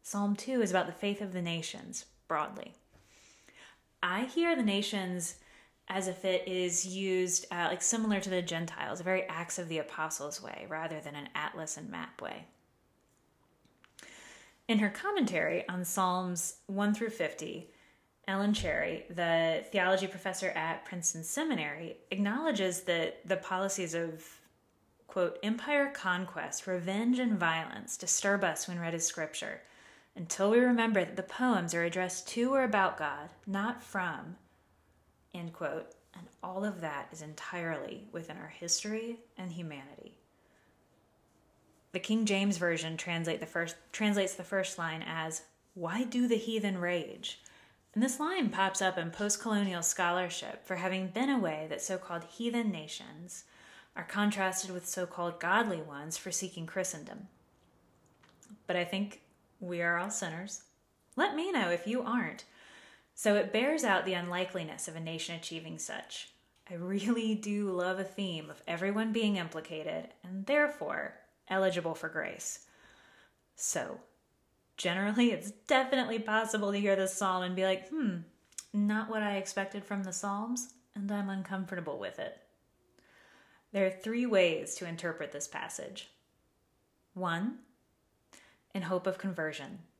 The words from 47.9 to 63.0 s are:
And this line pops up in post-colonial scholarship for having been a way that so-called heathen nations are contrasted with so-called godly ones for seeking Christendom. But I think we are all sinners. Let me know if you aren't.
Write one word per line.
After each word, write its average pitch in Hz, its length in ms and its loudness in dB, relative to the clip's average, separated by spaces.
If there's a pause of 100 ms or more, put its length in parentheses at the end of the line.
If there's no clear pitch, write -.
And 214 100 4
this 254 160 2
line 311 300 2
pops 190 320 2
up 185 160 4
in 165 140 -2
post-colonial 202 720 0
scholarship 175 840 0
for 185 120 -4
having 185 320 0
been 240 200 0
a 269 100 4
way 160 300 0
that - 140 -4
so-called 180 420 -4
heathen 233 460 0
nations 156 760 -10 (500)
are 170 100 -8
contrasted 190 680 2
with 180 180 -6
so-called 175 500 -4
godly 185 440 2
ones 151 340 -8
for - 160 -6
seeking 175 320 -4
Christendom. 175 640 -6 (1400)
But 180 100 0
I 175 80 2
think 196 360 -2 (400)
we 175 220 -2
are 170 160 4
all 196 120 -2
sinners. 175 520 -6 (540)
Let 302 200 2
me 359 160 0
know 214 160 4
if 175 180 0
you 240 160 0
aren't. 220 420 -2 (680)